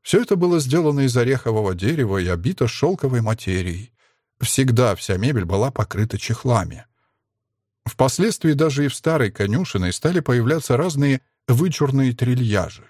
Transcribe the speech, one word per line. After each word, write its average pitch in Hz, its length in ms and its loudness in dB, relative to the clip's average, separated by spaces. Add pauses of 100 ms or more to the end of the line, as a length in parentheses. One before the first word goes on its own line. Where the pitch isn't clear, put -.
Всё - 220 2
это 208 140 0
было 175 220 2
сделано 147 420 2
из 131 140 2
орехового 117 600 0
дерева 104 420 -2
и 92 120 0
обито 95 380 -2
шёлковой 135 540 0
материей. 95 720 -4 (480)
Всегда 123 540 2
вся 92 240 -4
мебель 113 260 -2
была 101 260 -2
покрыта 107 460 -4
чехлами. 113 720 -4 (1000)
Впоследствии 165 680 0
даже 143 320 0
и 143 40 0
в 131 60 -6
старой 147 360 0
конюшиной 101 640 -2
стали 170 280 0
появляться 127 560 0
разные 143 440 2 (280)
вычурные 135 640 2
трильяжи. 120 760 -2